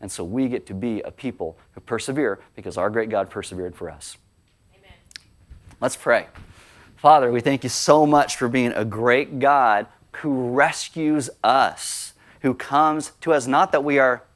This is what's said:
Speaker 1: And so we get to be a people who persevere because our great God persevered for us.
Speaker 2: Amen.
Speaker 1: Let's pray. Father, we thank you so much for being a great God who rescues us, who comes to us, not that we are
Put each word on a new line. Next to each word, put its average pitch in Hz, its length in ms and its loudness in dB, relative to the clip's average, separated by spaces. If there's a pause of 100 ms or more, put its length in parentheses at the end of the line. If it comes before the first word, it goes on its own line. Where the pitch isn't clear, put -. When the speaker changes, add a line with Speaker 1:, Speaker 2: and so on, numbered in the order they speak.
Speaker 1:
And 101 100 -14
so 101 100 -10
we 123 260 -4
get 120 180 -8
to 98 80 -12
be 107 260 -6
a 80 100 -12
people 85 460 -10 (160)
who - 80 -20
persevere 120 600 -4 (160)
because - 200 -12
our 95 140 0
great 110 180 -2
God 101 220 -2
persevered 90 460 -10
for 85 120 -12
us. - 300 -18 (580)
Speaker 2:
Amen. - 140 -20 (880)
Speaker 1:
Let's - 160 -4
pray. 104 300 0 (680)
Father, 143 360 6
we 120 80 2
thank 139 240 0
you 123 40 -4
so 151 380 4
much 147 300 4
for 127 100 -2
being 120 260 0
a 110 120 -2
great 120 560 0
God 127 460 4 (300)
who 131 340 -4
rescues 151 800 -2 (120)
us, 117 720 -2 (300)
who 131 120 0
comes 151 560 0 (120)
to 165 100 0
us, 131 160 2
not 160 240 2
that 143 100 0
we 143 160 0
are 127 240 2 (140)